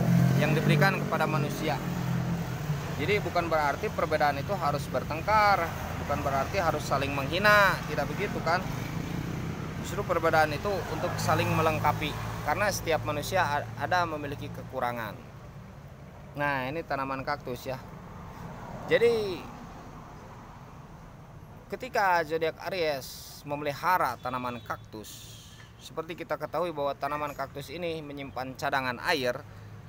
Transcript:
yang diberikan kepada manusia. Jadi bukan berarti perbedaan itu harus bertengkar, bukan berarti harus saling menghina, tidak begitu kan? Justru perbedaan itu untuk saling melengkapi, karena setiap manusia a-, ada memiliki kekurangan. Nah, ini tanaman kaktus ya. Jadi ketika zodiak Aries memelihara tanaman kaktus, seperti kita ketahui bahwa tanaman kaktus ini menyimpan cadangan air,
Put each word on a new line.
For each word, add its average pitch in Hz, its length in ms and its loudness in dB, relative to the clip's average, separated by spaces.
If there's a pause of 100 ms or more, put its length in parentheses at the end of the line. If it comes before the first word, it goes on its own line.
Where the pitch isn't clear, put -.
(380)
yang 147 160 6
diberikan 147 480 6
kepada 156 240 2
manusia. 147 540 0 (1120)
Jadi 180 320 2
bukan 170 240 2
berarti 156 400 2
perbedaan 151 480 2
itu 139 160 -2
harus 147 320 0
bertengkar, 175 800 4 (400)
bukan 143 160 0
berarti 139 400 0
harus 151 240 2
saling 139 240 0
menghina, 180 640 6 (160)
tidak 147 240 0
begitu 190 320 -2
kan? 170 160 2 (1200)
Justru 196 240 -4
perbedaan 160 480 4
itu 175 160 -2 (240)
untuk 165 240 -2
saling 170 400 4
melengkapi, 151 560 2 (320)
karena 180 240 2
setiap 165 320 2
manusia 151 400 0
a-, 143 260 0 (140)
ada 175 240 2
memiliki 151 400 -4
kekurangan. 120 720 -4 (1200)
Nah, 139 320 0
ini 160 160 -4
tanaman 135 400 -4
kaktus 139 400 -4
ya. 127 160 -6 (1040)
Jadi 208 560 4 (2250)
ketika 196 480 4
zodiak 160 480 0
Aries 156 720 -2
memelihara 147 800 0
tanaman 123 400 -4
kaktus, - 800 -12 (400)
seperti 160 320 -8
kita 160 240 -4
ketahui 151 320 -2
bahwa 143 240 -2
tanaman 147 400 -4
kaktus 135 400 -8
ini 165 320 -4
menyimpan 135 480 -6
cadangan 131 480 0
air, 135 400 0 (480)